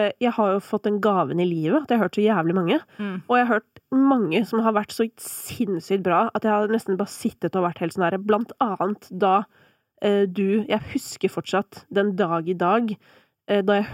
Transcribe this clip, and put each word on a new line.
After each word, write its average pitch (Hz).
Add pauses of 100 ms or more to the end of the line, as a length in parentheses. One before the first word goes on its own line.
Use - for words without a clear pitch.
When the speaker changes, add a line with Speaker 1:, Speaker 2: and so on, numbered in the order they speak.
(220)
Speaker 1:
jeg 240
har 208
jo 202
fått 208
den 208
gaven 175
i 180
livet 170
at 269
jeg 240
har 202
hørt -
så 208
jævlig 175
mange. 190 (160)
Speaker 2:
Mm. 202 (120)
Speaker 1:
Og 247
jeg 247
har 240
hørt - (100)
mange 247
som 226
har 220
vært 208
så 226 (120)
sinnssykt 190
bra 185
at 208
jeg 220
har 208
nesten 214
bare 196
sittet -
og 185
vært 175
helt 165
sånn 190
her. 180
Blant 208
annet 202
da, 190 (600)
eh, 202
du, 196
jeg 214 (140)
husker -
fortsatt -
den 202
dag 165
i 180
dag, 202 (540)
eh, 202
da 202
jeg 208